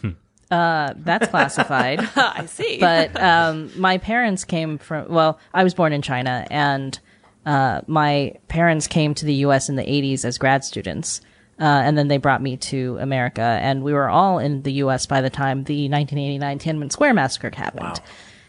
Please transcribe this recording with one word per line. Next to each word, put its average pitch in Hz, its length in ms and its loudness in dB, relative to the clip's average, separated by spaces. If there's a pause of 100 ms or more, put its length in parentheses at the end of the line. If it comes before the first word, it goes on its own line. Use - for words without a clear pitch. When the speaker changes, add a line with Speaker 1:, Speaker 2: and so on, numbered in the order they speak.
Speaker 1:
<laughs> 90 140 -6 (340)
Speaker 2:
Uh, 165 480 0
that's 170 300 0
classified. 139 720 0 (120)
Speaker 3:
<laughs> - 40 -10
I 240 300 2
see. - 340 -6
Speaker 2:
But, 165 400 2
um, 165 560 2
my 185 220 2
parents 214 480 0
came 160 320 -4
from, 151 340 -8
well, 160 280 4 (160)
I 185 100 4
was 180 80 4
born 160 220 2
in 143 80 -2
China, 127 480 -4
and, 139 500 -2 (460)
uh, 131 400 2
my 147 480 0 (140)
parents 165 380 2
came 151 280 2
to - 100 -8
the 151 120 0
U 139 160 4
S 135 180 2
in 139 60 -2
the 127 140 -4
eighties 135 360 0
as 120 100 -4
grad 135 260 2
students. - 600 -8 (360)
Uh, 156 60 -2
and 143 320 4
then 143 120 2
they 143 100 2
brought 135 240 2
me 131 160 -4
to 127 420 -6
America, 127 400 -2
and 123 420 0
we 147 120 0
were 139 160 0
all 180 280 4
in 139 220 -2
the 139 140 -4
U 135 160 0
S 131 160 -2
by 135 160 0
the 135 80 0
time 135 340 -2
the 143 240 -2
nineteen 143 300 -2
eighty-nine 139 400 -4
Tiananmen 151 340 -6
Square 285 220 4
massacre 135 400 0
happened. - 320 -8
Speaker 1:
Wow. - 180 -10 (440)